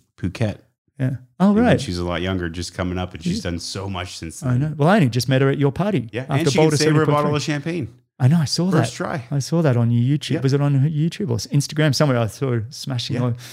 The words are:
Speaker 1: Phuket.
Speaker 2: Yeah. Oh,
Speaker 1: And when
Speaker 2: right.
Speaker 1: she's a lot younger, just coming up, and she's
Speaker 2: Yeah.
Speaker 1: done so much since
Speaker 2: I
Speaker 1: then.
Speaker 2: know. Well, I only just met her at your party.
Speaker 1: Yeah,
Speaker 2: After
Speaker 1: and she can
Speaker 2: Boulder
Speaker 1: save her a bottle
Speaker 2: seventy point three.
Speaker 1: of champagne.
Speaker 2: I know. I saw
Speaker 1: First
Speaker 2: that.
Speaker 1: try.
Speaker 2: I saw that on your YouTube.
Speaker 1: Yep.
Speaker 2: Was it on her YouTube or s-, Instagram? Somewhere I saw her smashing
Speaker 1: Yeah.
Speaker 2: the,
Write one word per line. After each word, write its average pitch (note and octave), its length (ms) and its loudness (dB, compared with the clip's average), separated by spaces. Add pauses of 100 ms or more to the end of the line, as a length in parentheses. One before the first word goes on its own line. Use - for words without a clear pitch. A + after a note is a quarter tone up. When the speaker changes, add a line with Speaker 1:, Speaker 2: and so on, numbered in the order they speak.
(180)
Speaker 1:
Phuket. F#2+ 400 -4 (420)
Speaker 2:
Yeah. C3 180 -2 (220)
Oh, F#3 80 4
Speaker 1:
And G3+ 80 4
when A3+ 100 4
Speaker 2:
right. E3 160 4
Speaker 1:
she's F2+ 180 -4
a F2 60 -4
lot E2+ 180 -2
younger, F#2 260 -2
just E2+ 240 -8
coming F2+ 240 -4
up, F2+ 160 -6
and D#2 100 -14
she's F2 200 -2
Speaker 2:
Yeah. F2+ 80 -4
Speaker 1:
done E2+ 80 -4
so G2 280 -10
much F#2 300 -8
since - 240 -12
Speaker 2:
I C3 100 -2
Speaker 1:
then. B2 100 2
Speaker 2:
know. D3+ 160 -4
Well, D3 120 2
I G3+ 60 6
only D#3 140 4
just A#2+ 200 -2
met C3 140 4
her C#3 60 4
at C#3+ 100 -2
your C#3 120 2
party. D#3+ 400 -2
Speaker 1:
Yeah, A#2 120 -6
Speaker 2:
After - 100 -6
Speaker 1:
and C#3+ 140 2
she - 100 2
can D#3 60 6
Speaker 2:
Boulder D#3 140 4
Speaker 1:
save D3+ 180 2
her D#3 80 4
a - 20 2
bottle D3 100 4
Speaker 2:
seventy D3 160 2
point D3 120 0
three. D#3 100 -2
Speaker 1:
of C#3+ 100 -4
champagne. E3 300 -6 (240)
Speaker 2:
I B2+ 120 2
know. E3+ 100 6
I D3+ 60 2
saw F3 260 -2
Speaker 1:
First A#2+ 220 2
Speaker 2:
that. - 40 -14
Speaker 1:
try. F3+ 320 -4
Speaker 2:
I C#3+ 100 -2
saw E3 220 0
that C#3 160 4
on A#2 140 2
your B2 260 2
YouTube. - 180 -4
Speaker 1:
Yep. B2+ 80 -2
Speaker 2:
Was C3+ 100 4
it C#3+ 80 2
on C#3+ 140 2
her C3+ 140 4
YouTube D#3+ 400 -2
or A#2 60 2
s-, G#2+ 120 -6
Instagram? D3+ 460 0
Somewhere C3+ 240 2
I A#2 100 2
saw C3 240 -4
her A2+ 180 -2
smashing B2+ 480 -8
Speaker 1:
Yeah. B2 140 0
Speaker 2:
the, A#2+ 40 -4 (180)